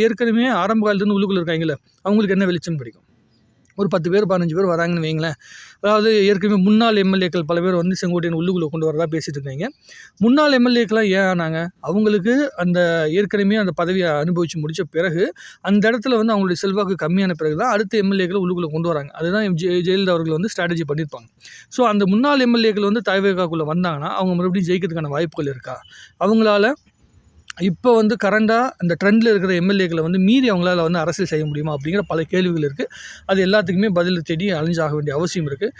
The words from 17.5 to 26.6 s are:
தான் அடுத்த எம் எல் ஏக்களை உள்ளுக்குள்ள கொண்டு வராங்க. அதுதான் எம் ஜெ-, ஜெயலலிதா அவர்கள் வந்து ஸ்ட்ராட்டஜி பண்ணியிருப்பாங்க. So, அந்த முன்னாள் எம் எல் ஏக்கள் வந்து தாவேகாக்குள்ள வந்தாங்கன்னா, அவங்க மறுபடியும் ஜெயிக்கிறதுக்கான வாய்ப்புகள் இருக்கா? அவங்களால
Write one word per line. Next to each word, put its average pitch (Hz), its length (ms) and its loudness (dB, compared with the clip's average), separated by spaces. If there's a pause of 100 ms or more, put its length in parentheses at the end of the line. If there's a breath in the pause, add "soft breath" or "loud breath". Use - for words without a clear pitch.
தான் 240 140 0
அடுத்த 214 280 0
எம் 196 120 2
எல் 196 120 0
ஏக்களை 185 180 -2
உள்ளுக்குள்ள 175 300 -2
கொண்டு 165 180 -2
வராங்க. 143 240 -4
அதுதான் 180 300 -2
எம் 185 160 0
ஜெ-, 180 240 0
ஜெயலலிதா 185 320 2
அவர்கள் 160 240 0
வந்து 202 100 -2
ஸ்ட்ராட்டஜி 170 380 -4
பண்ணியிருப்பாங்க. 147 420 -6 (400 loud breath)
So, - 180 -2
அந்த 208 200 2
முன்னாள் 262 340 2
எம் 240 160 4
எல் 226 100 2
ஏக்கள் 202 240 0
வந்து 220 160 0
தாவேகாக்குள்ள 185 600 0
வந்தாங்கன்னா, 160 460 -2
அவங்க 190 220 -2
மறுபடியும் 180 340 -2
ஜெயிக்கிறதுக்கான 165 440 -4
வாய்ப்புகள் 151 400 -4
இருக்கா? 127 260 -14 (420 loud breath)
அவங்களால 214 540 2 (840)